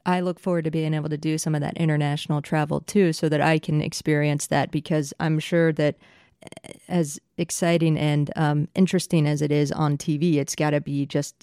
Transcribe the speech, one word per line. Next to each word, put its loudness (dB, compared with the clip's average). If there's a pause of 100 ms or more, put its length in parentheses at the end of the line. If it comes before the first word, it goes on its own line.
I 0
look -4
forward -2
to -2
being -2
able -2
to -4
do -2
some -2
of -2
that -4
international 0
travel, -2
too, 2
so 0
that 0
I 4
can -2
experience -2
that, 0
because -2
I'm 0
sure 2
that, 0 (480)
eh, -20 (140)
as -2 (180)
exciting 2
and, 2
um, 2
interesting 2
as 0
it 0
is 2
on 0
T -2
V, 2
it's -2
gotta 0
be -2
just, -2